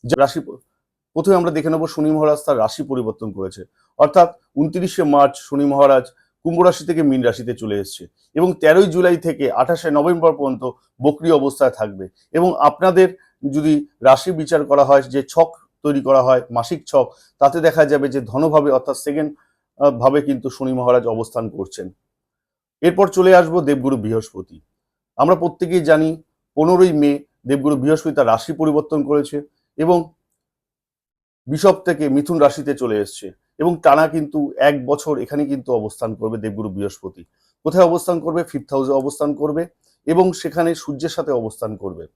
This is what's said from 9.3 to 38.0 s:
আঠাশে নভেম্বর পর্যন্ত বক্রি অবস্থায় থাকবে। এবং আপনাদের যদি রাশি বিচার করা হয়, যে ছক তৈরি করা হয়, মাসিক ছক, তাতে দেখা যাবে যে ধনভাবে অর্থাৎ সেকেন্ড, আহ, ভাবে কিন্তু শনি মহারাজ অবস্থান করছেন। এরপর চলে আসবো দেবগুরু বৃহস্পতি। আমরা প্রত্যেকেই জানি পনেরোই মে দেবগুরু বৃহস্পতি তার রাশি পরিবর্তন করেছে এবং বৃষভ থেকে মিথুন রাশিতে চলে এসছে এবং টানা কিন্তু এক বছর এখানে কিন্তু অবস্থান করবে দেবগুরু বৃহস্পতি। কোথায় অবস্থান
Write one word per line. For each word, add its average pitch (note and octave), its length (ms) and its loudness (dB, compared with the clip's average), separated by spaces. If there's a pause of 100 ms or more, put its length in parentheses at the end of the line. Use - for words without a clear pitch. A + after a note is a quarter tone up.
আঠাশে D#3+ 380 -2
নভেম্বর D#3+ 460 2
পর্যন্ত C3+ 260 -6 (380)
বক্রি D3+ 320 0
অবস্থায় C3+ 460 0
থাকবে। G2 260 -8 (280)
এবং E3+ 160 2 (120)
আপনাদের F3+ 480 4 (480)
যদি D#3 180 0 (280)
রাশি C3+ 300 4
বিচার D#3 320 -2
করা C#3 200 4
হয়, C#3 180 6 (120)
যে C#3 140 0
ছক E3 220 2 (340)
তৈরি D3 180 0
করা C3+ 200 4
হয়, B2+ 280 2
মাসিক A#2+ 360 -6
ছক, C3+ 200 2 (340)
তাতে C#3 200 2
দেখা D#3 240 2
যাবে C#3+ 240 0
যে C3 120 -4
ধনভাবে C#3+ 500 0
অর্থাৎ C3 260 -2
সেকেন্ড, D3+ 340 -6 (500)
আহ, C#3+ 180 2
ভাবে C3 240 2
কিন্তু C3+ 280 -6
শনি C3 220 -8
মহারাজ B2 340 0
অবস্থান A2+ 440 -6
করছেন। F#2+ 360 -12 (960)
এরপর F3+ 260 2
চলে F#3 260 4
আসবো F3 260 4
দেবগুরু C3+ 360 -2
বৃহস্পতি। G#2+ 600 -8 (600)
আমরা E3 180 2
প্রত্যেকেই E3+ 480 -2
জানি D#3 240 4 (480)
পনেরোই F3+ 360 4
মে D3 200 2 (340)
দেবগুরু C#3 300 0
বৃহস্পতি D3+ 400 -2
তার A#2+ 160 4
রাশি A2+ 200 -2
পরিবর্তন D3+ 520 -2
করেছে D3 320 -2 (420)
এবং F3 200 2 (1500)
বৃষভ F3+ 360 2
থেকে D3+ 240 -2
মিথুন D3 300 0
রাশিতে C#3+ 360 2
চলে A#2 300 -2
এসছে - 220 -16 (320)
এবং E3+ 140 0 (100)
টানা D3+ 260 6
কিন্তু D3+ 300 -6 (200)
এক D3 160 2 (120)
বছর D3 280 -4 (100)
এখানে D3 220 -6
কিন্তু C3+ 260 -8
অবস্থান A2 420 -6
করবে A2 240 -8
দেবগুরু G#2+ 320 -8
বৃহস্পতি। F#2+ 520 -12 (420)
কোথায় F3 260 4
অবস্থান F3 300 -4